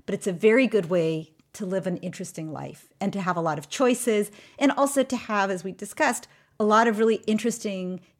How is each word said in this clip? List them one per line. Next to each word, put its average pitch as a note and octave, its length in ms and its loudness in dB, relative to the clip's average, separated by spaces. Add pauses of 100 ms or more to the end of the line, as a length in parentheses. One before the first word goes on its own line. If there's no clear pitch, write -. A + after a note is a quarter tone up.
but - 100 -4
it's G3+ 120 -6
a F#3 80 -2
very A3 320 6
good G3 240 0
way D#3+ 420 0 (240)
to G#3+ 100 -8
live F#3+ 200 -2
an F#3 120 -2
interesting F3 540 -10
life C#3 480 -14
and G3 120 -2
to G3 80 -4
have F3 160 -2
a E3+ 40 -2
lot D#3+ 180 0
of D3+ 100 -12
choices, A#3 640 2 (280)
and C#4 140 4
also C4+ 300 2
to C4 140 -2
have, G3+ 340 -2
as F3+ 140 -4
we F#3+ 80 -8
discussed, B3 560 -4 (300)
a G#3+ 60 0
lot G#3+ 220 6
of G#3+ 120 0
really A3+ 280 2
interesting G3+ 760 -4 (200)